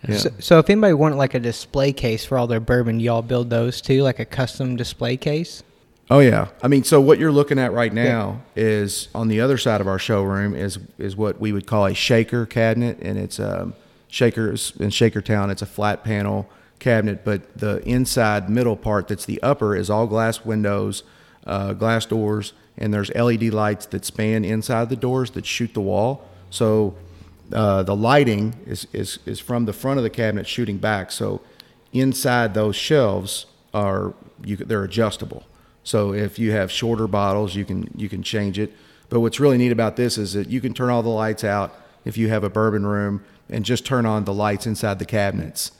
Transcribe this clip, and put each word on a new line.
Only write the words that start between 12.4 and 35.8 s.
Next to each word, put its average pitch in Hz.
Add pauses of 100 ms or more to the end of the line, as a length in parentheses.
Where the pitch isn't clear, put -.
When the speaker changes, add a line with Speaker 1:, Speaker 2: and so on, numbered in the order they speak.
Speaker 1:
cabinet, 113
and 101
it's, 95
um, 92 (340)
shakers 113
in 104
Shakertown. 107
It's 98
a 98
flat 104
panel 104 (320)
cabinet, 110
but 101
the 104 (100)
inside 113
middle 120
part 104
that's -
the -
upper 110
is 92
all 110
glass 113
windows, 101 (420)
uh, 98
glass 110
doors, 107 (240)
and 107
there's 101
L 120
E 113
D 110
lights 107
that 98
span 110
inside 113
the 131
doors 127
that -
shoot -
the 110
wall. 101 (260)
So, 107 (560)
uh, 98
the 98
lighting 113 (120)
is, -
is, 104
is 101
from 120
the 107
front 135
of 123
the 110
cabinet 104
shooting 104
back. 101
So 101 (520)
inside 123
those 107
shelves 98 (260)
are, 98 (280)
you, 101
they're 101
adjustable. 101 (400)